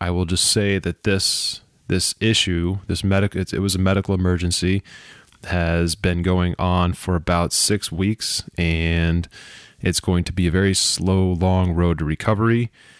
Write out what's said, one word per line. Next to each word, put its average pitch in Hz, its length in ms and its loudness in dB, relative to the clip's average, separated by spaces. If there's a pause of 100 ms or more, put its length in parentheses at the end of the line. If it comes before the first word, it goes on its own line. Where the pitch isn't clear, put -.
I 90 100 -2
will 90 140 0
just 85 260 0
say 101 260 2
that 85 280 -4
this, - 560 -2 (260)
this - 320 -2
issue, 95 680 0
this 104 140 -2
medic-, 98 320 2
it, 92 200 -4
it - 60 -2
was 98 140 0
a 92 60 -2
medical 95 340 2
emergency, 90 720 0 (600)
has 85 500 0
been 90 260 -2
going 90 380 2
on 90 320 2
for 90 240 -4
about 87 380 0
six - 400 -2
weeks, 95 500 -4 (140)
and 82 720 0 (500)
it's 95 220 -2
going 87 240 0
to - 80 -8
be 87 140 0
a 80 40 0
very 95 220 2
slow, 95 580 0
long 92 400 2
road 85 280 2
to 82 60 -2
recovery. 113 680 0 (280)